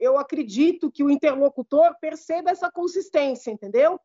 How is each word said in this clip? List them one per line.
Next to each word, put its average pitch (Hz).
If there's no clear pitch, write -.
eu 262
acredito 285
que 285
o 285
interlocutor 285
perceba 320
essa 359
consistência, 339
entendeu? 226